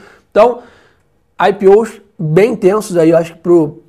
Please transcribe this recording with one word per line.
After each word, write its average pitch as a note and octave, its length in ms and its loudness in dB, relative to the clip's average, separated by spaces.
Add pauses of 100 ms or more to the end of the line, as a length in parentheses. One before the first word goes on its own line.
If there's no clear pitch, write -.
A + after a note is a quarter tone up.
(300)
Então, A#3+ 300 0 (840)
I F#3+ 100 2
P G3 160 -2
Os G#3+ 320 0 (200)
bem F3 320 0
intensos G3+ 440 -2
aí, D#3+ 140 2
eu E3 80 4
acho E3 160 -4
que - 60 -20
pro, E3+ 500 -2